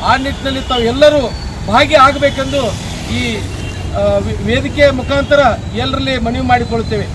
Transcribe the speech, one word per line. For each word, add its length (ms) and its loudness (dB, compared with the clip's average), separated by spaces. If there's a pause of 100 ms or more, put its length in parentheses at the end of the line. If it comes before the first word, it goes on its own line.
ಆ 120 2
ನಿಟ್ಟಿನಲ್ಲಿ 440 -4
ತಾವು 200 -2
ಎಲ್ಲರೂ 520 4 (360)
ಭಾಗಿಯಾಗಬೇಕೆಂದು 920 2 (520)
ಈ, 220 -2 (580)
ಆ, 240 2
ವೆ-, 280 -2
ವೇದಿಕೆಯ 440 2
ಮುಖಾಂತರ 500 0 (360)
ಎಲ್ಲರಲ್ಲಿ 420 -2
ಮನವಿ 220 -2
ಮಾಡಿಕೊಳ್ಳುತ್ತೇವೆ. 720 0